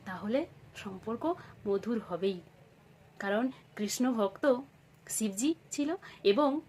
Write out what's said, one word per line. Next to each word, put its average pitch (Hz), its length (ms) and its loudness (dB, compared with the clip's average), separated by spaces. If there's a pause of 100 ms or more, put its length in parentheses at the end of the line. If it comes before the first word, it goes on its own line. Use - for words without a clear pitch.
তাহলে 208 420 -2 (300)
সম্পর্ক 220 580 -4 (320)
মধুর 202 320 0
হবেই, 180 420 -2 (800)
কারণ 214 320 0 (260)
কৃষ্ণ 226 360 0
ভক্ত 220 420 2 (540)
শিবজি 220 460 0 (160)
ছিল 294 240 -2 (300)
এবং 277 440 6